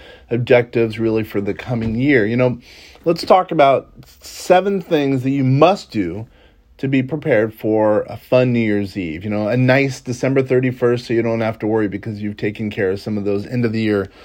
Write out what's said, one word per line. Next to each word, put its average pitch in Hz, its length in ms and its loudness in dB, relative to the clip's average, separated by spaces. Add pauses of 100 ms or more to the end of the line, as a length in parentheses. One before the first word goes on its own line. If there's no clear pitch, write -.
(300)
objectives 117 680 0
really 110 240 0
for 104 160 -4
the 101 140 -6
coming 113 420 -4
year. 127 300 4
You 117 100 -2
know, 127 240 0 (440)
let's 170 200 0
talk 185 260 4
about 139 420 2 (140)
seven 190 720 0
things 139 440 0
that 135 60 0
you 139 120 0
must 151 480 2
do 101 380 -6 (480)
to - 100 -6
be 135 160 0
prepared 131 520 0
for 107 480 2
a 104 140 -12
fun 127 360 2
New 120 80 2
Year's 104 360 -2
Eve. 87 280 -6
You 107 60 -6
know, 104 180 -2
a 117 80 0
nice 131 440 2
December 135 420 -2
thirty-first 127 640 0
so 120 80 -2
you 113 80 2
don't 113 180 -2
have 110 200 -4
to 113 60 -4
worry 107 220 0
because 101 340 -8
you've 104 140 -8
taken 107 340 -6
care 98 200 -2
of 98 100 -6
some 107 180 -6
of 101 60 -6
those 101 220 -2
end 120 180 -2
of 110 80 -2
the 113 80 -2
year 101 320 0 (120)